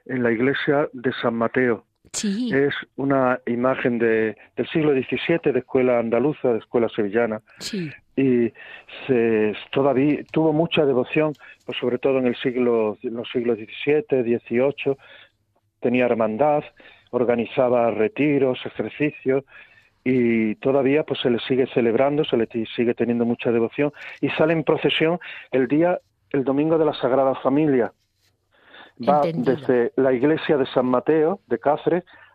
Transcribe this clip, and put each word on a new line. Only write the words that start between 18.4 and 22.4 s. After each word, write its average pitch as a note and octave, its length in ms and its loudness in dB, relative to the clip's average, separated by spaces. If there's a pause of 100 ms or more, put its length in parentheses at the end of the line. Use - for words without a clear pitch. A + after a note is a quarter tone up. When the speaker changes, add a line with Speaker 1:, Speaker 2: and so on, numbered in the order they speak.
Speaker 1:
ejercicios, C3 800 -4 (600)
y A#2 520 2
todavía C#3 480 0
pues - 160 -6
se C#3+ 80 0
le A#2+ 120 2
sigue C3 340 0
celebrando, C3+ 500 2
se C3 140 0
le A2+ 80 0